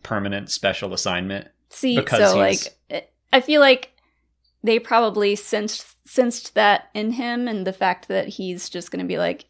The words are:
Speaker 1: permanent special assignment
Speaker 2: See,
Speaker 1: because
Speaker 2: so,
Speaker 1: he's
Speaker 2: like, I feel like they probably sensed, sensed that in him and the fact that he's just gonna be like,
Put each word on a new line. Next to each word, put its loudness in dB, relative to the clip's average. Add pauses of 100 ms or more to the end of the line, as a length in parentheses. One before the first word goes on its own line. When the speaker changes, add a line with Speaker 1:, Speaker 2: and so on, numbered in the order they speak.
Speaker 1:
permanent -4
special -2
assignment -4 (200)
Speaker 2:
See, -2
Speaker 1:
because 4
Speaker 2:
so, 4
Speaker 1:
he's 0 (200)
Speaker 2:
like, -8 (240)
I 6
feel 4
like 4 (720)
they 2
probably 2
sensed, -6
sensed -2
that 4
in -2
him -4
and -4
the -2
fact -2
that -2
he's -8
just -10
gonna -6
be -4
like, -4